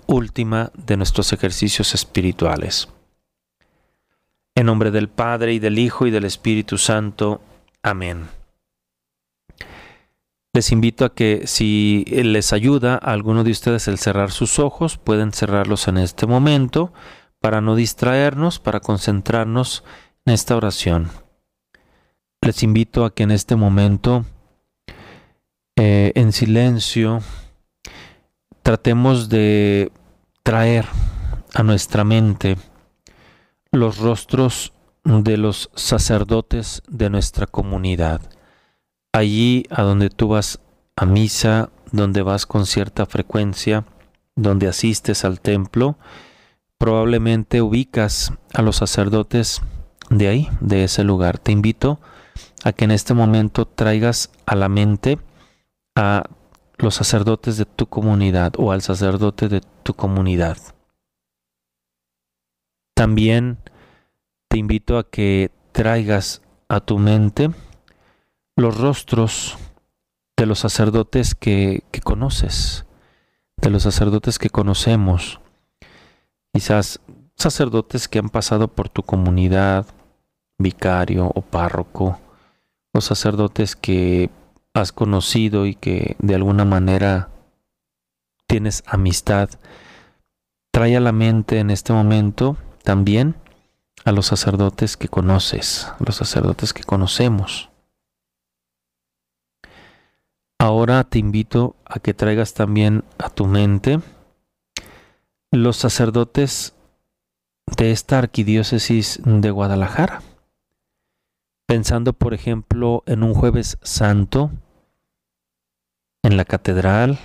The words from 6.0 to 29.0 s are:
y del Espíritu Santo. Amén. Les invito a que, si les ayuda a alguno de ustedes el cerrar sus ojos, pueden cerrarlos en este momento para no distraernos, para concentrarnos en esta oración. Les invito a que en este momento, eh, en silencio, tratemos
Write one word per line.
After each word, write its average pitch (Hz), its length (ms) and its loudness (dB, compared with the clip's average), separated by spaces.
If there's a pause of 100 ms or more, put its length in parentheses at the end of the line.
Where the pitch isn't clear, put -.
y 117 40 2
del 104 140 0
Espíritu 104 540 -2
Santo. 107 600 -2 (420)
Amén. 90 460 -6 (2250)
Les 120 180 0
invito 117 320 2
a 120 80 0
que, 107 340 0
si 104 600 2
les 110 460 0
ayuda 123 420 2
a 120 180 -4
alguno 110 320 0
de 113 60 2
ustedes 117 380 -2
el 98 100 -2
cerrar 101 320 0
sus - 280 -4
ojos, 151 380 -2
pueden 107 360 -2
cerrarlos 101 560 -2
en 92 100 2
este 92 280 -2
momento 139 680 2 (480)
para 110 200 0
no 110 160 2
distraernos, 135 840 0
para 107 220 -4
concentrarnos 110 1040 -2 (400)
en 123 80 2
esta 117 240 0
oración. 87 540 -2 (1300)
Les - 220 -2
invito 113 420 2
a 107 80 -2
que 110 120 -2
en 104 80 2
este 107 240 0
momento, 101 680 2 (1500)
eh, 101 380 4
en 113 180 4
silencio, 113 880 0 (1500)
tratemos 120 600 2